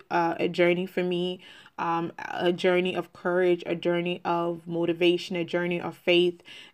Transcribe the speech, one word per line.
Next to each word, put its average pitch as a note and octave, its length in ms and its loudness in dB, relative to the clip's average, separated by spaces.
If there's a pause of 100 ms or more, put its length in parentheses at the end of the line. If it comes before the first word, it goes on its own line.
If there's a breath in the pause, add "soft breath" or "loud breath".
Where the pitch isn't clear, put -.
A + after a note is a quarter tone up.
(120)
uh, E3+ 260 0
a - 100 0
journey F3 380 2
for F#3 160 -4
me, F3+ 380 -2 (360 loud breath)
um, E3 420 -2
a - 340 -2
journey F3+ 420 2
of - 180 -6
courage, F3+ 540 0
a E3+ 80 -2
journey F3 500 -2
of E3+ 440 -2
motivation, E3+ 640 0
a E3+ 100 -2
journey F3 360 -2
of E3+ 160 -8
faith, F3 440 2 (340 loud breath)